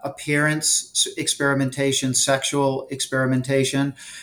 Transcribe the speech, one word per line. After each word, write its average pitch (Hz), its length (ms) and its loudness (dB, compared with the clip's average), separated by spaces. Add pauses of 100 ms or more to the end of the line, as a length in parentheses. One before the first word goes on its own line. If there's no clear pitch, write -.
appearance 147 880 0
s-, - 260 -2
experimentation, 135 960 0
sexual 135 800 0
experimentation. 135 1040 0 (280)